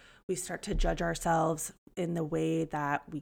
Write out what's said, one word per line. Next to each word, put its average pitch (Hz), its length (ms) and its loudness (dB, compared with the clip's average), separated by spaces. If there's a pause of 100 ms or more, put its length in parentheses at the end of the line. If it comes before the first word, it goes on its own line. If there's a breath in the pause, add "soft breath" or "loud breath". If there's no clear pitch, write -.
(280 loud breath)
We 185 80 0
start - 280 -6
to 202 120 -4
judge 165 260 2
ourselves 165 720 2 (240)
in 170 160 0
the 165 100 0
way 160 420 0
that 147 440 -2
we 147 120 -6